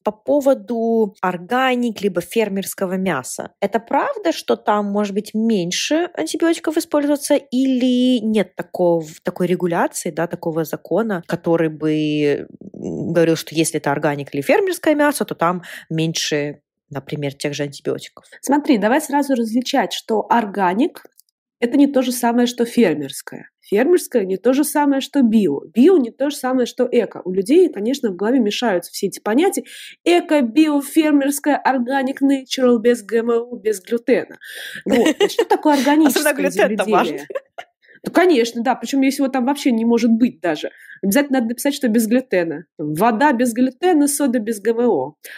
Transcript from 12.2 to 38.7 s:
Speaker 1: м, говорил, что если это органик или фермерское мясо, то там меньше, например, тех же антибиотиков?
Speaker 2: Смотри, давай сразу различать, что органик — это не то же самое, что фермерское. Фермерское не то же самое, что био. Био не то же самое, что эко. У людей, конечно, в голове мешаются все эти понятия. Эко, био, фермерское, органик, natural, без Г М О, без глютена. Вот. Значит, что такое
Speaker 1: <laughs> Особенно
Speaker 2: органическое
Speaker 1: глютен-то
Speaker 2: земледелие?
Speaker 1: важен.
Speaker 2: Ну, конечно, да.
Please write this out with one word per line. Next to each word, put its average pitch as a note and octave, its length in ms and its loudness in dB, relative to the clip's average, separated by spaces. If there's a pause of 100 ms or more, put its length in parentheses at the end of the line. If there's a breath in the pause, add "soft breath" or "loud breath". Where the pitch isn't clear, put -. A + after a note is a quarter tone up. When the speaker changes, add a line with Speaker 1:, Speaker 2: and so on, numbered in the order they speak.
Speaker 1:
м, - 400 -6
говорил, E3 240 2
что - 180 -12
если D#3+ 240 0
это D3 120 -2
органик C#3+ 440 -4
или C#3+ 60 -2
фермерское E4+ 540 0
мясо, D4 300 0
то - 100 -8
там F3 280 -2 (260 loud breath)
меньше, D#3+ 720 -2 (300)
например, C#3+ 440 -6
тех D3 200 -6
же C#3+ 80 -6
антибиотиков? - 600 -8 (160 loud breath)
Speaker 2:
Смотри, C#4+ 380 2
давай A#3 220 2
сразу C#4 340 0
различать, A#3 580 -2
что - 360 -4
органик — G3+ 760 0 (560)
это A#3+ 160 0
не C#4 100 6
то C4+ 160 0
же B3+ 80 -2
самое, A#3+ 360 0
что A#3 180 -2
фермерское. D3+ 840 -2 (120)
Фермерское B3+ 640 2
не F#3 120 -2
то A#3+ 160 2
же C#4+ 100 2
самое, C#4 380 0
что C#4+ 220 -2
био. G#3 380 2 (120)
Био E4+ 240 6
не A#3 140 0
то C#4+ 200 -4
же C#4+ 60 -8
самое, B3+ 300 0
что A#3+ 240 -2
эко. - 340 -2
У F#3 80 -4
людей, C4 380 4
конечно, A3 400 -2
в F3 60 -8
голове A3+ 220 2
мешаются G#3 540 0
все - 140 -4
эти E3 140 -10
понятия. C#4+ 420 0 (420 loud breath)
Эко, E4+ 360 2
био, C#4+ 400 2
фермерское, C#4+ 760 2
органик, C4+ 640 -2
natural, C4 560 2
без A#3+ 240 2
Г A3 160 -2
М A#3 120 0
О, A#3 260 -2
без G3 240 -4
глютена. A#3 560 -2 (480 loud breath)
Вот. A#3+ 320 4
Значит, G4 160 2
что - 120 0
такое D4+ 300 2
Speaker 1:
<laughs> - 0 -
Особенно C4+ 180 2
Speaker 2:
органическое D4+ 420 4
Speaker 1:
глютен-то C4 500 0
Speaker 2:
земледелие? G#3+ 120 0
Speaker 1:
важен. D3 220 0 (840 soft breath)
Speaker 2:
Ну, G3+ 80 -6
конечно, A#3+ 500 2
да. A#3+ 120 0